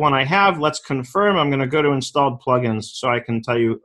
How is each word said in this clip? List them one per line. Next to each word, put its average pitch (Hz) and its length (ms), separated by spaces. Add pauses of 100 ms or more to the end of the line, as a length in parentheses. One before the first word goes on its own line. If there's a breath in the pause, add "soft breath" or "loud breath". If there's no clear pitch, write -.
one 143 100
I 135 80
have. 185 360
Let's 147 200
confirm. 185 580
I'm 143 140
gonna 135 160
go 151 160
to 147 60
installed 135 520
plugins 120 440
so - 240
I 120 100
can 117 240
tell 120 160
you 117 260